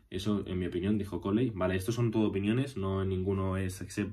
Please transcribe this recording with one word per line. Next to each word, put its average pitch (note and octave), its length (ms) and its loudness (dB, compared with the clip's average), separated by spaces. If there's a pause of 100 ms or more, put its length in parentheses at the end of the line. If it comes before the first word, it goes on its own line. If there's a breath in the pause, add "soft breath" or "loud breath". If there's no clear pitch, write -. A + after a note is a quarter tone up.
(120)
Eso, G2+ 340 0
en F2+ 140 -2
mi F2 80 0
opinión, F2+ 320 2
dijo F2+ 200 -4
Coley. A#2 300 2
Vale, F#2 260 0
estos G#2 200 -2
son A#2+ 160 2
todo G#2+ 160 2
opiniones, G#2 500 0
no F#2+ 260 0
ninguno F#2+ 540 0
es, F#2+ 300 -4
se G2 260 -4